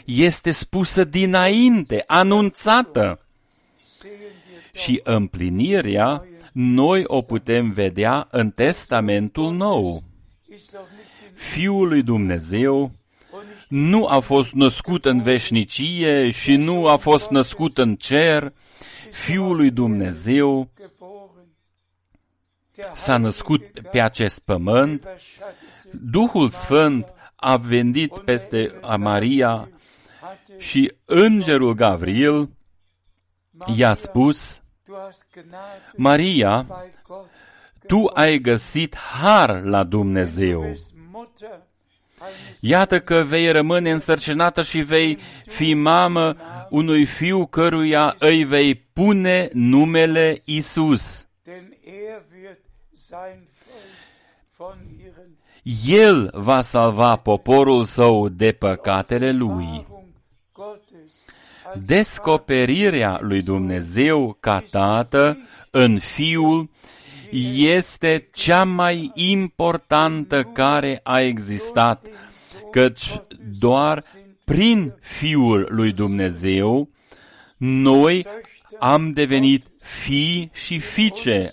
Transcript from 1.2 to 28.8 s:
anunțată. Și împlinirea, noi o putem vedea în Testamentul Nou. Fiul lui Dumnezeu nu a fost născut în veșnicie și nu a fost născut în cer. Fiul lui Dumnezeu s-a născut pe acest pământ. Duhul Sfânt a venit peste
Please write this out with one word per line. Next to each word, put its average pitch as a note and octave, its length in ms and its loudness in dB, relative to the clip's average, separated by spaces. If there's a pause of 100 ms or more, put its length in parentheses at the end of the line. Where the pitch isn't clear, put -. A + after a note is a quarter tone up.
anunțată. F#3+ 1200 2 (1500)
Și - 320 -4
împlinirea, G#2 1200 -2 (280)
noi C3 540 2
o B2+ 160 -2
putem A#2 480 -2
vedea G#2 600 -2
în A2+ 200 -2
Testamentul A#2 1000 -2
Nou. C3+ 500 -4 (1300)
Fiul F#3+ 540 -2
lui D3 140 2
Dumnezeu A2+ 920 -2 (760)
nu E3+ 380 2
a C#3 140 2
fost C#3 320 2
născut - 520 0
în B2 180 2
veșnicie C3 1080 0
și C#3 260 2
nu E3 300 0
a D3 100 6
fost D3+ 340 2
născut C#3 480 0
în A2+ 160 2
cer. D3 580 0 (580)
Fiul F#3 460 -4
lui D3 140 4
Dumnezeu A#2+ 1000 -2 (2250)
s-a C3 220 -2
născut A#2 640 -4 (100)
pe B2 100 0
acest A2 440 -2
pământ. A#2+ 640 -2 (840)
Duhul D#3+ 560 0
Sfânt C#3+ 580 0 (300)
a C3 200 0
venit A#2+ 600 -2
peste A#2+ 540 -4 (240)